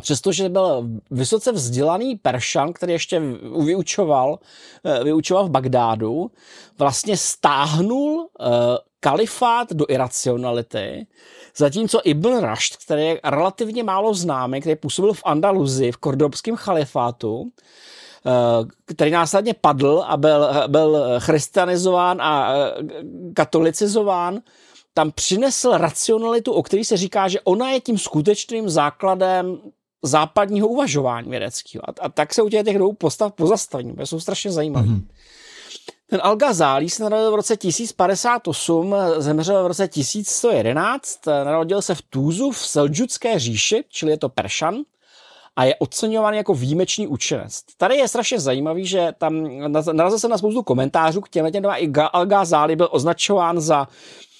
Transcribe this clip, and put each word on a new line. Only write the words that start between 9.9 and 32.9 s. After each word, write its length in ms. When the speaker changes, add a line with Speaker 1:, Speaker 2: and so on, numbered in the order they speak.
Speaker 1:
zatímco 480
Ibn 320
Rushd, 340
který 200
je 200
relativně 580
málo 320
známý, 460
který 160
působil 360
v 120
Andaluzii, 680
v 40
kordobském 600
chalifátu, 880
eh, 680
který 160
následně 500
padl 460
a 100
byl, 320
byl 300
christianizován 1040
a, 320
eh, 180
katolicizován, 1040
tam 180
přinesl 640
racionalitu, 760
o 100
který 220
se 120
říká, 320
že 120
ona 300
je 100
tím 180
skutečným 720
základem 880
západního 680
uvažování 600
vědeckého. 600
A, 100
a 80
tak 260
se 80
u 60
těch, 160
těch 140
dvou 140